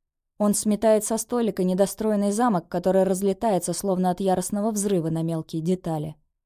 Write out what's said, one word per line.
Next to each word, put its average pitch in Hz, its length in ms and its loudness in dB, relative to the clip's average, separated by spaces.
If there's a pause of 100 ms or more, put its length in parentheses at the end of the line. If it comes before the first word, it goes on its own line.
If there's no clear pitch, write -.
(400)
Он 208 140 2
сметает 214 520 2
со 226 120 -2
столика 220 460 -2
недостроенный 202 680 0
замок, 214 340 0
который 185 360 2
разлетается, 190 680 0
словно 185 380 0
от 180 100 -2
яростного 202 520 0
взрыва, 196 380 0
на 160 140 -2
мелкие 165 380 -4
детали. 160 560 -4 (280)